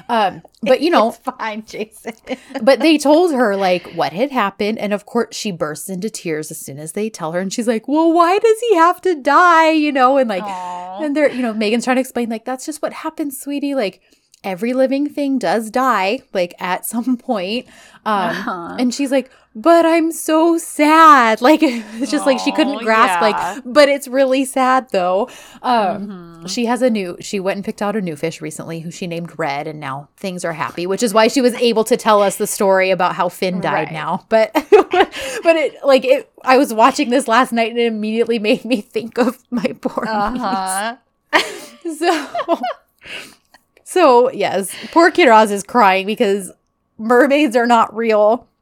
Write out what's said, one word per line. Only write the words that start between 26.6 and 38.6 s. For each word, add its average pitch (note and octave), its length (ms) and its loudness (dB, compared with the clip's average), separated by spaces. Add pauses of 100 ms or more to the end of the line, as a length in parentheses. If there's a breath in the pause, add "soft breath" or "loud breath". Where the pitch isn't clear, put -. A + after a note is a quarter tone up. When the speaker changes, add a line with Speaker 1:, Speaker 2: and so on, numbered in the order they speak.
Speaker 1:
has A#3+ 160 0
a B3+ 80 4
new, F#3+ 300 -4
she - 180 -6
went F#3+ 200 -2
and F#3+ 60 -10
picked - 160 -8
out G3+ 140 -2
a A3 60 -4
new E3 160 -6
fish D#3+ 240 -6
recently E3 400 -10
who E3+ 100 -12
she F3+ 160 -10
named E3 320 -10
Red, D3+ 300 -6
and D3+ 100 -12
now C#3+ 380 -12
things F3+ 280 -10
are E3 100 -6
happy, D#3+ 340 -6
which F#3+ 160 -2
is G3+ 100 0
why A3 140 4
she C4+ 120 0
was A#3+ 140 2
able A3 300 0
to A#3+ 120 0
tell G#3+ 240 2
us G3 140 2
the G3+ 140 -6
story F#3+ 420 2
about F3 240 0
how F3 140 -2
Finn F#3 320 -4
died D#3+ 120 -2 (140)
Speaker 2:
Right. - 60 -12
Speaker 1:
now. D#3+ 360 -6
But, A3 240 2
<laughs> - 20 -2
but F4+ 1000 2
it, D4+ 280 -4
like, C4+ 200 4
it, C4 240 0 (160)
I B3+ 140 4
was A#3 160 0
watching A#3+ 360 2
this B3+ 180 0
last A#3 240 2
night, A3+ 180 0
and A#3 80 -6
it A#3 80 2
immediately A3 540 -2
made G#3 240 0